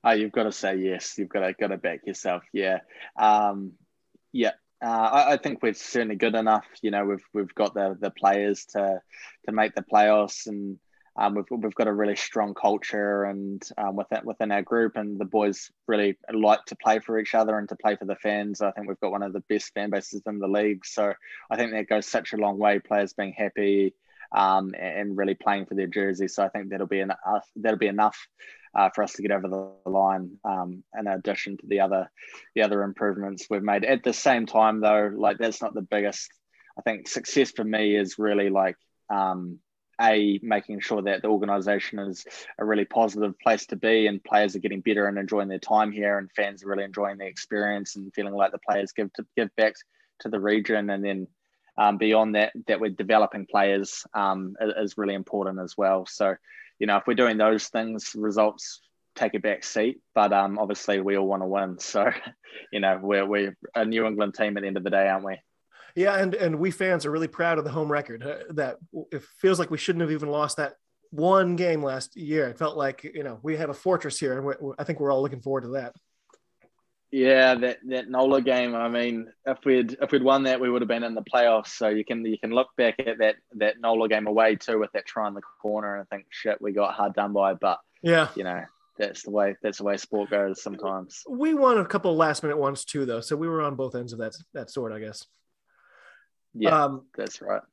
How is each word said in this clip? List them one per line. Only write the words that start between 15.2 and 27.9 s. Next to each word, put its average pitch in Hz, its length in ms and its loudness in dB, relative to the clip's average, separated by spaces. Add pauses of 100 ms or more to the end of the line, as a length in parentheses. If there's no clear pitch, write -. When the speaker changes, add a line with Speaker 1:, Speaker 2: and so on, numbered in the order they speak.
Speaker 1:
boys 104 440 0 (180)
really 104 300 2 (160)
like 107 320 4
to - 120 -12
play 110 200 2
for 110 220 -2
each 107 160 -4
other 110 240 2
and 104 100 -8
to - 60 -6
play 107 200 0
for 98 100 -12
the 98 100 -4
fans. 104 460 -2
I 101 100 2
think 101 160 -10
we've 98 140 -6
got 95 100 -2
one 101 100 -4
of 95 120 -6
the 95 140 -6
best - 280 -2
fan 104 160 -4
bases 98 340 -4
in 104 140 -6
the 98 80 -2
league. 104 360 2
So 101 300 -2 (380)
I 110 60 -2
think 113 160 -2
that 107 140 -4
goes 107 200 0
such - 260 -4
a 110 40 -4
long 101 200 0
way, 104 220 4
players 101 340 0
being 98 240 -6
happy, 101 560 2 (380)
um, 95 480 2
and, 87 180 -6 (120)
and 95 80 -6
really 98 180 0
playing 101 320 -2
for 92 80 -8
their 98 120 0
jersey. 98 400 -2
So - 160 -4
I 95 60 0
think 98 220 -8
that'll 95 160 -6
be 98 140 -2
enough, 95 180 -4 (380)
that'll 110 200 0
be 113 100 0
enough 104 300 2 (580)